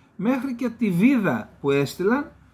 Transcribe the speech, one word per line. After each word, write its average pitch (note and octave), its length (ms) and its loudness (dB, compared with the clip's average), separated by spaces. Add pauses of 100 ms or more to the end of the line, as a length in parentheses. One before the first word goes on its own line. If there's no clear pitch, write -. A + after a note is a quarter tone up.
(160)
μέχρι B3 400 -2
και B3 140 -4
τη A3 220 -2
βίδα F3+ 580 2 (120)
που C#3 100 0
έστειλαν, F#3 600 0 (220)